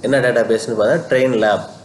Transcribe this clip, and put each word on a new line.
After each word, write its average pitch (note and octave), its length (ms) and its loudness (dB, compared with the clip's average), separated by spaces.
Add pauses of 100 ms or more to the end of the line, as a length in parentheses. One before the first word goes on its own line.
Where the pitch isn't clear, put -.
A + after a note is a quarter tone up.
என்ன C3+ 180 0
டேட்டாபேஸ்னு A#2 540 0
பார்த்தா A2+ 180 2 (140)
ட்ரெயின் C3 240 2 (100)
லேப் G2+ 200 0 (200)